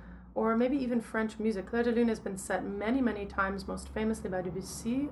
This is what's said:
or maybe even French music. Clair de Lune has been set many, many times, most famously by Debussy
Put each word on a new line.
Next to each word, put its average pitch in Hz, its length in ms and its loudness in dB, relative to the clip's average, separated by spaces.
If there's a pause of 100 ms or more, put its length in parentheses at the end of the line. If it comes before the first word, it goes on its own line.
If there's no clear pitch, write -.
(360)
or 220 200 4
maybe 254 220 4
even 247 240 0
French 220 380 -2
music. 208 260 0
Clair 233 180 2
de 240 80 4
Lune 233 160 4
has 220 120 2
been 196 180 -6
set 185 260 -2
many, 202 380 0
many 208 240 0
times, 196 420 0
most 185 220 -6
famously 220 400 -2
by 185 120 0
Debussy 208 720 -2